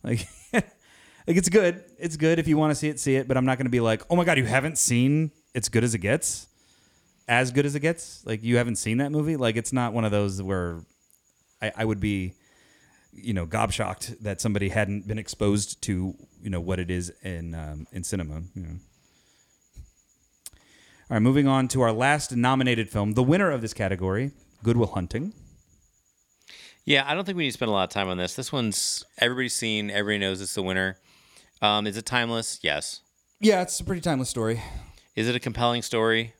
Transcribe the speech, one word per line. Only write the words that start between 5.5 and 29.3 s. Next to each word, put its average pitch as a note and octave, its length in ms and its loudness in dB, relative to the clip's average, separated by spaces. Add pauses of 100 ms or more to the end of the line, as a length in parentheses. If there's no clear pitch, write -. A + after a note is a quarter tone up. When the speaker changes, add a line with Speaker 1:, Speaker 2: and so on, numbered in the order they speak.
Speaker 1:
As A2 140 -2
Good A2+ 160 4
as A#2 100 0
It G2+ 40 -2
Gets? A2 500 -2 (800)
As B2 220 2
Good C#3 160 2
as C#3+ 80 -2
It D3 60 -2
Gets? - 460 -4
Like, A2 160 -4
you A#2+ 140 4
haven't A#2+ 200 2
seen A2+ 220 0
that C#3+ 140 0
movie?" D3+ 240 0
Like, A#2 200 2
it's A2+ 160 -4
not A#2+ 200 0
one A2+ 120 0
of G#2 60 2
those G2+ 320 0
where F2 380 -2 (840)
I, G#2+ 160 -4
I A2+ 60 -2
would G#2+ 160 0
be, F#2+ 340 -2 (800)
you A#2 220 -8
know, F2 120 0
gobshocked G#2 760 -4
that G#2 200 -6
somebody G2+ 300 0
hadn't G2+ 380 0
been A2 100 -4
exposed G2+ 640 0
to, F#2 320 -2 (280)
you G2+ 80 -6
know, F2 100 -2
what F2+ 180 -2
it F2 120 -4
is F2 200 -2 (120)
in, E2+ 320 -8
um, D2+ 380 -10
in F2+ 120 -8
cinema, D#2+ 380 -6 (120)
you F#2+ 80 -10
know. D#2+ 140 -10 (2250)
All A#2+ 60 -4
right, A2 80 2
moving C3+ 240 4
on C3+ 220 2
to C3 140 0
our A2+ 100 4
last C3+ 420 0
nominated B2 560 2
film, G#2 220 0
the B2 100 2
winner D#3+ 300 4
of B2+ 80 -4
this A2 120 -6
category, G2 600 -2 (320)
Good A#2 120 4
Will A2+ 120 4
Hunting. A2+ 440 -4 (1500)
Speaker 2:
Yeah, C#3 240 4
I D3+ 60 0
don't F#3+ 100 -2
think F#3+ 120 -4
we E3 80 0
need C3 60 0
to - 40 -8
spend A#2+ 140 -2
a G#2+ 40 2
lot F#2+ 120 4
of F2+ 60 -4
time G2 180 -2
on F#2 80 -2
this. F2+ 180 -4
This - 180 -8
one's, A#2 520 -2 (140)
everybody's B2 360 0